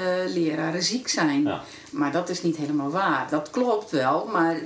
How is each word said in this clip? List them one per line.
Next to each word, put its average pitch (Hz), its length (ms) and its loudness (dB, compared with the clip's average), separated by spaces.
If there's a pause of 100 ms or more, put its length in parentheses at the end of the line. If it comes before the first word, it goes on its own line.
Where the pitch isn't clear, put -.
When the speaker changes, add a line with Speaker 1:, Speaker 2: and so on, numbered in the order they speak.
(340)
Speaker 1:
leraren 160 480 0
ziek 220 260 -2
zijn. 147 340 2
Speaker 2:
Ja. 101 200 0 (280)
Speaker 1:
Maar 143 220 -2
dat 175 160 0
is 175 140 -4
niet 165 140 2
helemaal 147 340 -2
waar. 160 400 0
Dat 151 200 -2
klopt 247 400 0
wel, 143 420 2
maar 165 340 2